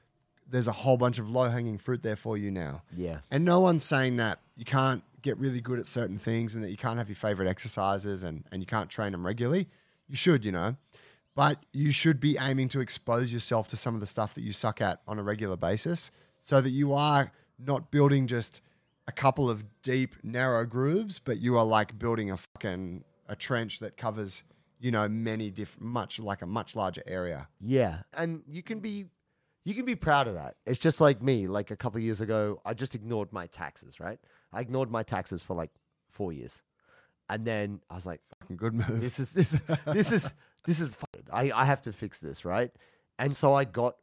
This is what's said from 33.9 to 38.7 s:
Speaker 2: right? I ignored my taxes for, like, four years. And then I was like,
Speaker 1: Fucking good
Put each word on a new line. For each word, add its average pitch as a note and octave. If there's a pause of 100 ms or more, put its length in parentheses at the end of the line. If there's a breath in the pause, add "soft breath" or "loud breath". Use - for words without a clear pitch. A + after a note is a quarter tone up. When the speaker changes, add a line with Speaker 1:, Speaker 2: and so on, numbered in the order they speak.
Speaker 2:
right? F2+ (340 soft breath)
I G#2
ignored B2+
my A2
taxes F#2
for, -
like, E2 (380)
four F#2+
years. C2 (680 soft breath)
And A2
then G#2
I E2+
was F2+
like, F2 (180)
Speaker 1:
Fucking -
good A2+